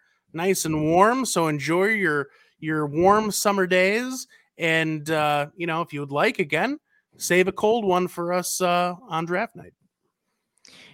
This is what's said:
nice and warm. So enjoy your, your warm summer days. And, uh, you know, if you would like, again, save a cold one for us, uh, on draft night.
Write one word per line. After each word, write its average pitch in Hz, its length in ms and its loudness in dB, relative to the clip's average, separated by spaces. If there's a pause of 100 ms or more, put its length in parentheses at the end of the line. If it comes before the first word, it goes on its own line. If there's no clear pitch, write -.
(340)
nice 180 320 -2
and 156 180 -2
warm. 202 400 4
So 170 240 0
enjoy 151 420 0
your, 160 380 0 (320)
your 156 260 -2
warm 190 460 2
summer 196 340 0
days. 208 640 0 (300)
And, 160 520 -2
uh, 147 460 0
you 165 120 -6
know, 165 140 -2
if 160 120 -8
you 143 80 -6
would 143 100 -10
like, 175 280 0
again, 185 400 -2 (360)
save 180 320 2
a 185 60 -2
cold 214 320 0
one 180 240 2
for 175 240 -4
us, 180 260 -4
uh, 180 360 0 (120)
on 165 160 -4
draft 180 320 -6
night. - 180 -20 (1200)